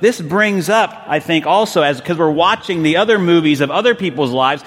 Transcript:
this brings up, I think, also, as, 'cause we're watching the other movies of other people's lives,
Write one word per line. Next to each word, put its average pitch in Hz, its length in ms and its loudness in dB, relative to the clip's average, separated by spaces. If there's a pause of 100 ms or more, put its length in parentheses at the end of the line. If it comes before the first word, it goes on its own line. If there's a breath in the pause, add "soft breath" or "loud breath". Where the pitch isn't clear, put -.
this 233 200 0
brings 185 480 -2
up, 214 380 -2
I 151 120 -2
think, 156 280 -2
also, 185 360 0
as, 143 180 0
'cause 170 180 -4
we're 160 120 2
watching 175 520 0
the 156 140 2
other 214 220 2
movies 160 420 2
of 143 100 0
other 220 240 0
people's 147 380 -4
lives, 131 340 0